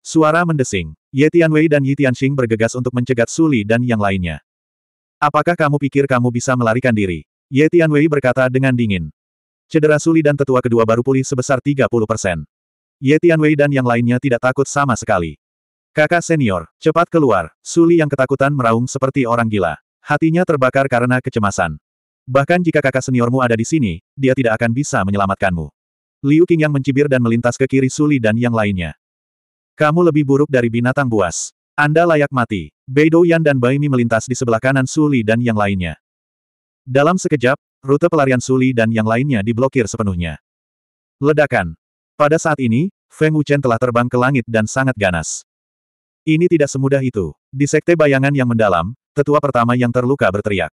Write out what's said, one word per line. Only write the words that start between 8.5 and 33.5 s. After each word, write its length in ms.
dingin. 400
Cedera 320
Suli 240
dan 160
tetua 240
kedua 240
baru 160
pulih 240
sebesar 320
tiga 320
puluh 160
persen. 400
Ye 160
Tianwei 400
dan 160
yang 80
lainnya 400
tidak 160
takut 320
sama 240
sekali. 400
"Kakak 320
senior, 560
cepat 320
keluar." 480
Suli 400
yang 80
ketakutan 480
meraung 320
seperti 400
orang 240
gila. 240
Hatinya 480
terbakar 400
karena 320
kecemasan. 560
"Bahkan 320
jika 160
kakak 240
seniormu 400
ada 160
di 80
sini, 320
dia 240
tidak 160
akan 160
bisa 320
menyelamatkanmu." 640
Liu 240
Qingyang 240
mencibir 400
dan 80
melintas 400
ke 80
kiri 240
Suli 320
dan 160
yang 160
lainnya. 400
"Kamu 320
lebih 160
buruk 240
dari 240
binatang 400
buas. 400
Anda 320
layak 240
mati." 400
Bei 240
Douyan 320
dan 160